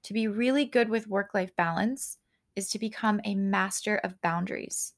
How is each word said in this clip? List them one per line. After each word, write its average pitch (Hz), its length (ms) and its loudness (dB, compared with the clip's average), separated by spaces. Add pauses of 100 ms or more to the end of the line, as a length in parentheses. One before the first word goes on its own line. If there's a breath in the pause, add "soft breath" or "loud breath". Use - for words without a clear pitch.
To - 100 -10
be 220 140 2
really 247 380 2
good 240 220 4
with 220 200 -2
work-life 196 480 0
balance 180 640 0 (360)
is 196 140 -6
to - 80 -4
become 214 460 0
a 208 100 -2
master 196 640 0
of 185 260 -4
boundaries. - 760 -2